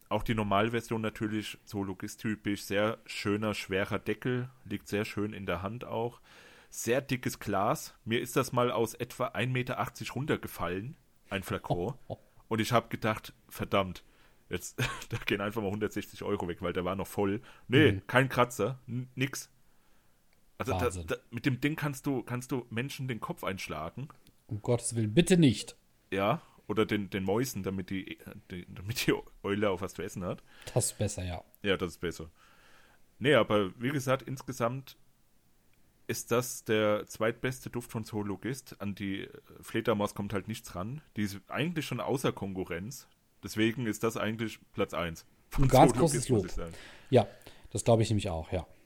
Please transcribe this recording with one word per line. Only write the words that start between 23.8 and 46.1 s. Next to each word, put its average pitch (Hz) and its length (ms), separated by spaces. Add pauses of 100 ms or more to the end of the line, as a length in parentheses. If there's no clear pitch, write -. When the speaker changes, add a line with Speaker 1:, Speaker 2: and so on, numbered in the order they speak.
Speaker 2:
Um 104 140
Gottes 120 340
Willen, 110 180
bitte 175 220
nicht. 139 400 (340)
Speaker 1:
Ja, 104 300 (260)
oder 107 180
den, 101 260
den 98 140
Mäusen, 107 380
damit 95 280
die, 92 280 (320)
die, 90 180
damit 98 380
die 127 80 (280)
Eule 101 280
auch 90 120
was 92 120
zu - 80
essen 92 220
hat. 101 180 (320)
Speaker 2:
Das 120 120
ist - 120
besser, 98 260
ja. 87 180 (200)
Speaker 1:
Ja, 98 160
das 87 140
ist - 80
besser. 82 300 (880)
Nee, 139 160
aber 104 360 (100)
wie 123 100
gesagt, 131 320
insgesamt 131 760 (1120)
ist - 240
das 123 340
der 107 420
zweitbeste 120 640
Duft 120 240
von 113 120
Zoologist. 104 760
An 101 140
die 98 340 (320)
Fledermaus 107 540
kommt 101 180
halt 98 160
nichts - 260
ran. 113 280 (140)
Die 104 60
ist 98 160 (100)
eigentlich 156 380
schon 120 140
außer 127 320
Konkurrenz. 95 720 (380)
Deswegen 113 420
ist 104 160
das 113 140
eigentlich 110 420 (140)
Platz 98 220
eins 82 320 (240)
von 139 140
Speaker 2:
Ein 131 40
ganz 127 240
Speaker 1:
Zoologist, 131 220 (120)